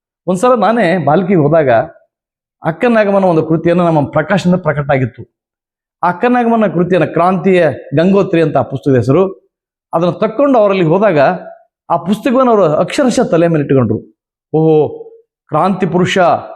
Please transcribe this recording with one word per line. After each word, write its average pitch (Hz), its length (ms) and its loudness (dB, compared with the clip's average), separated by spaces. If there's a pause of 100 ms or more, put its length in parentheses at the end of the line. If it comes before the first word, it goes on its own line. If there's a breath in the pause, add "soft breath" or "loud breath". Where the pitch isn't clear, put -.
(260)
ಒಂದ್ಸಲ 190 280 0
ನಾನೇ 202 500 0
ಬಾಲ್ಕಿಗೆ 175 340 0
ಹೋದಾಗ 147 320 2 (920)
ಅಕ್ಕನಾಗಮನ 202 640 0
ಒಂದು 165 180 2
ಕೃತಿಯನ್ನು 165 420 0
ನಮ್ಮ 160 260 0
ಪ್ರಕಾಶನದ 175 500 -2
ಪ್ರಕಟ 147 300 -4
ಆಗಿತ್ತು. 131 500 -4 (600)
ಆ 170 60 0
ಅಕ್ಕನಾಗಮನ 233 580 0
ಕೃತಿಯನ್ನ, 170 400 0
ಕ್ರಾಂತಿಯ 175 640 0 (240)
ಗಂಗೋತ್ರಿ 185 480 2
ಅಂತ 147 140 -2
ಆ 131 60 2
ಪುಸ್ತಕದ 135 340 -2
ಹೆಸರು, 143 540 0 (440)
ಅದನ್ನ 170 180 0
ತಕ್ಕೊಂಡು 226 460 0
ಅವರಲ್ಲಿ 196 260 2
ಹೋದಾಗ 180 340 2 (720)
ಆ 165 60 0
ಪುಸ್ತಕವನ್ನು 240 540 0
ಅವರು 208 140 4
ಅಕ್ಷರಶಃ 202 580 0
ತಲೆ 170 260 2
ಮೇಲೆ 160 160 0
ಇಟ್ಕೊಂಡ್ರು. 123 520 -2 (360)
"ಓಹೋ, 156 520 0 (440)
ಕ್ರಾಂತಿ 180 380 -2
ಪುರುಷ, 175 320 0 (380)